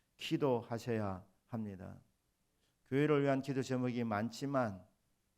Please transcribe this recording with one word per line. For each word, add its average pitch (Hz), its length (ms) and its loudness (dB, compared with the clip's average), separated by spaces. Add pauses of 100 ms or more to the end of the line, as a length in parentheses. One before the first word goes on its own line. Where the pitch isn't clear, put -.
(180)
기도하셔야 113 1040 0 (260)
합니다. 95 500 -8 (880)
교회를 143 360 4
위한 139 180 4
기도 135 200 -2
제목이 123 420 0
많지만 113 800 0 (540)